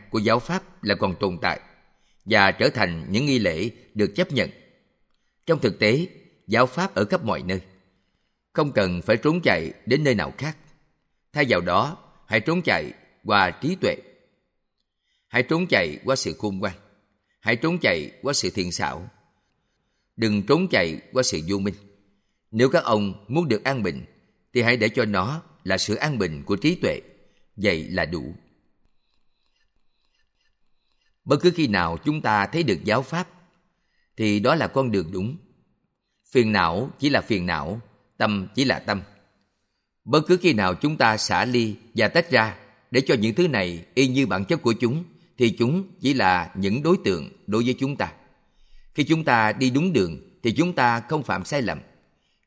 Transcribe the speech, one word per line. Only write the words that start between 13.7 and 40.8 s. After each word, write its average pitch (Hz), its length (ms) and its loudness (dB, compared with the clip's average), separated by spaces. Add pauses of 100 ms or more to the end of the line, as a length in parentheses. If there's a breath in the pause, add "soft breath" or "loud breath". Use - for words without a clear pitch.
tuệ. 104 200 -2 (1300)
Hãy 123 160 0
trốn 170 260 -2
chạy 85 360 0
qua 131 100 0
sự 98 180 -4
khôn 98 260 -6
ngoan. 95 160 -6 (640)
Hãy 113 160 0
trốn 160 260 -2
chạy 85 300 0 (100)
qua 139 120 -4
sự 98 160 -2
thiện 90 220 -4
xảo. 80 380 -6 (1080)
Đừng 104 280 0
trốn 165 280 2
chạy 87 300 0 (120)
qua 127 100 2
sự 92 240 -4
vô 98 100 0
minh. 98 180 -2 (760)
Nếu 123 180 4
các 165 140 2
ông 104 440 0
muốn 160 200 0
được 110 160 0
an 131 200 -2
bình, 71 220 -6 (480)
thì 120 80 2
hãy 120 160 2
để 107 120 2
cho 120 160 0
nó 107 360 -2 (220)
là 95 140 0
sự 104 180 -2
an 147 220 -2
bình 80 260 -4
của 101 120 -2
trí 156 200 2
tuệ. - 260 -2 (540)
Vậy 95 340 0
là 87 160 -2
đủ. 78 300 -8 (3000)
Bất 147 160 4
cứ 175 140 4
khi 160 120 2
nào 87 380 0
chúng 151 160 -2
ta 104 260 2
thấy 170 160 -2
được 101 200 0
giáo 104 180 2
pháp, 170 260 -6 (920)
thì 104 220 2
đó 127 160 2
là 127 120 0
con 131 240 -2
đường 90 200 -2
đúng. 101 260 -6 (920)
Phiền 113 200 4
não 98 480 0
chỉ 143 100 2
là 123 120 2
phiền 90 240 -2
não, 85 360 -4 (360)
tâm 104 380 0
chỉ 135 100 2
là 104 140 0
tâm. 101 220 -6 (1040)
Bất 139 220 2
cứ 180 140 4
khi 170 120 4
nào 95 220 0
chúng 151 220 -2